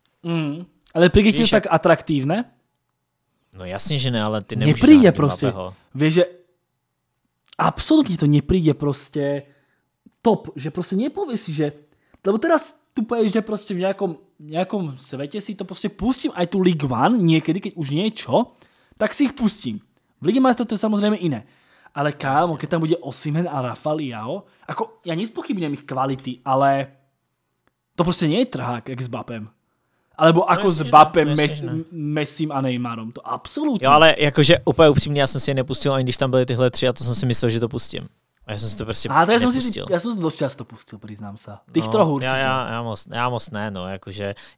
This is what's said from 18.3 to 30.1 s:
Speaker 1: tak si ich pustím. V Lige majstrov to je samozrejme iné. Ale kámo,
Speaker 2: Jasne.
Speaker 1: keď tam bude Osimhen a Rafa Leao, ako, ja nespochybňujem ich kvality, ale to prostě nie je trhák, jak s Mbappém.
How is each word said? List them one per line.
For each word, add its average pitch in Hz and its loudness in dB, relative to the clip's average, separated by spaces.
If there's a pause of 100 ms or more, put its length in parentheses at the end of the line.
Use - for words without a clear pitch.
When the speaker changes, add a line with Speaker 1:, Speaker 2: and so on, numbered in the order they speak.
Speaker 1:
tak - -2
si 294 0
ich 247 -2
pustím. 135 -4 (400)
V 131 -4
Lige 240 2
majstrov 254 2
to 233 -4
je 196 -4
samozrejme 208 0
iné. 139 -4 (520)
Ale 147 -2
kámo, 147 0
Speaker 2:
Jasne. 143 -6
Speaker 1:
keď 147 -8
tam 165 0
bude 160 0
Osimhen 156 -4
a 139 -4
Rafa 123 -6
Leao, 139 -8 (240)
ako, 220 -8
ja 165 -6
nespochybňujem 190 -6
ich - -20
kvality, 131 -6
ale 139 2 (1120)
to 175 0
prostě 165 0
nie 165 0
je - 2
trhák, 123 -8
jak 127 -10
s 127 -8
Mbappém. 110 -12 (720)